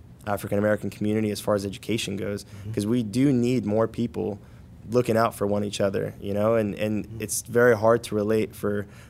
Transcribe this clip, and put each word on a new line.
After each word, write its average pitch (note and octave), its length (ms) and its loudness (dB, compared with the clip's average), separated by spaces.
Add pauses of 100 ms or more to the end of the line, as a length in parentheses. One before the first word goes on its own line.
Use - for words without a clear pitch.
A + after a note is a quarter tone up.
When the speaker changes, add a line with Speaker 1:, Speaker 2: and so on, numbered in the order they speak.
(260)
Speaker 1:
African G2+ 320 -2
American G#2 320 2
community G#2+ 420 -2
as G2+ 100 -6
far G#2+ 140 2
as G2 100 0
education G2+ 520 -4
goes, G2+ 280 -8
Speaker 2:
Mm-hmm. G2 260 -14
Speaker 1:
'cause G#2+ 160 0
we B2 160 2
do B2+ 300 2
need A#2+ 320 2
more A2 240 2
people G2+ 500 -4 (500)
looking A#2 280 2
out A2+ 180 2
for G2+ 100 -2
one G#2 200 0
each G2 160 -4
other, G2+ 400 -2
you G2 120 -6
know, G#2+ 220 2
and, G#2+ 200 0
and G#2+ 300 -2
Speaker 2:
Mm-hmm. A2+ 180 -12
Speaker 1:
it's - 180 -6
very A#2+ 340 4
hard A2+ 280 4
to - 120 -6
relate G#2+ 400 0
for G#2 320 -4 (220)